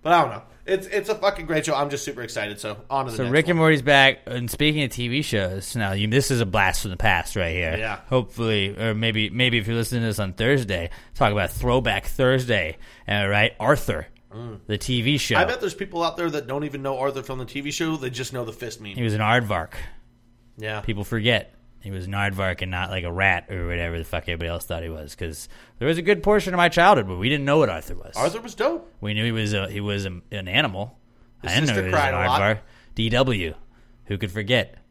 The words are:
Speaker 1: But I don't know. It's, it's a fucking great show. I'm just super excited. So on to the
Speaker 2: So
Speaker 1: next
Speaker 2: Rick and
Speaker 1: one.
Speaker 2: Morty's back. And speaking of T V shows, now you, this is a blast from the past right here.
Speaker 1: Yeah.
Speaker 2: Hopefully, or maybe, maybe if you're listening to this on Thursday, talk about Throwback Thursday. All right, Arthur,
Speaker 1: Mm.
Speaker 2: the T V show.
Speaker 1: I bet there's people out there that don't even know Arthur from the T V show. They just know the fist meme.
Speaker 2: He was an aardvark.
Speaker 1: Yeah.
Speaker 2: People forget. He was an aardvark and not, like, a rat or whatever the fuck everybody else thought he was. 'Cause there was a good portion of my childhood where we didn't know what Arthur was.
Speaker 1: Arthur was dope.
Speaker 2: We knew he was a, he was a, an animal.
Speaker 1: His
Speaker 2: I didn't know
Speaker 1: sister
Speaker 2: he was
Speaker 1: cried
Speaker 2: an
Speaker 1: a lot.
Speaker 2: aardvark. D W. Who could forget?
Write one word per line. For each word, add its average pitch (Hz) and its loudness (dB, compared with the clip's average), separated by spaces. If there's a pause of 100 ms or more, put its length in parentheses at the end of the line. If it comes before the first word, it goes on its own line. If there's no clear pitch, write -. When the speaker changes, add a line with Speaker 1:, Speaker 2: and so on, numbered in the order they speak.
Speaker 1:
But 160 4
I 170 8
don't 127 2
know. 101 -12 (240)
It's, 190 0
it's 202 -2
a 214 2
fucking 196 0
great 156 0
show. 156 2
I'm 143 0
just 139 -6
super 123 -8
excited. 104 -6
So 104 -6 (140)
on 135 0
to 123 -6
the 110 -6
Speaker 2:
So 135 0
Speaker 1:
next 120 0
Speaker 2:
Rick 151 4
and 175 4
Speaker 1:
one. 160 6
Speaker 2:
Morty's 156 6
back. 135 6
And 120 -4
speaking 151 0
of 127 -2
T 123 -6
V 131 -2
shows, 95 -2
now 101 -2
you, 101 0
this 131 2
is 120 2
a 113 2
blast 95 2
from 101 -4
the 90 -6
past 95 2
right 87 0
here. 82 -2
Speaker 1:
Yeah. 107 -6
Speaker 2:
Hopefully, 110 0
or 113 -2
maybe, 110 0
maybe 120 2
if 101 -2
you're 117 0
listening 117 -2
to 117 0
this 104 -2
on 98 -2
Thursday, 110 0 (240)
talk 117 4
about 104 0
Throwback 120 2
Thursday. 123 0 (300)
All 101 0
right, 104 4
Arthur, 110 0 (260)
Speaker 1:
Mm. 110 -12
Speaker 2:
the 104 -2
T 123 -2
V 139 2
show. - 0
Speaker 1:
I 175 6
bet 247 -2
there's 190 -4
people 175 -6
out 165 -2
there 170 -2
that 147 -4
don't 143 -4
even 139 -8
know 135 -2
Arthur 139 -2
from 131 -8
the 127 -8
T 139 -8
V 143 -6
show. 160 -2
They 131 -6
just 123 -6
know 123 -6
the 110 -10
fist - -12
meme. 104 -12
Speaker 2:
He 120 -2
was 110 0
an 107 0
aardvark. 107 2 (840)
Speaker 1:
Yeah. 107 -6
Speaker 2:
People 104 -4
forget. 113 0 (280)
He 101 -10
was 92 -8
an 95 -6
aardvark 98 -2
and 92 -6
not, 90 -4
like, 95 -4
a 87 -4
rat 92 2
or 87 -4
whatever 85 -4
the 82 -6
fuck 82 -6
everybody 85 -6
else 85 -6
thought 82 -8
he 82 -8
was. 78 -12
'Cause 80 -10 (320)
there 123 0
was 165 2
a 175 -6
good 202 2
portion 196 2
of 175 2
my 175 6
childhood 170 6
where 92 -4
we 98 0
didn't 143 0
know 143 4
what 139 6
Arthur 80 -6
was. - -12
Speaker 1:
Arthur 165 0
was 233 -14
dope. 320 -2 (120)
Speaker 2:
We 104 -4
knew 107 0
he 117 0
was 107 0
a, 98 0
he 104 -6
was 101 -2
a, 90 -8 (100)
an 95 -8
animal. 101 -2 (460)
Speaker 1:
His - -4
Speaker 2:
I 87 0
didn't 151 2
know 127 2
Speaker 1:
sister 101 2
Speaker 2:
he 92 0
was - 2
Speaker 1:
cried 143 2
Speaker 2:
an - 0
Speaker 1:
a 92 2
lot. 127 4
Speaker 2:
aardvark. 104 2 (340)
D 113 0
W. 113 2 (500)
Who 101 -4
could 95 -4
forget? 107 0 (140)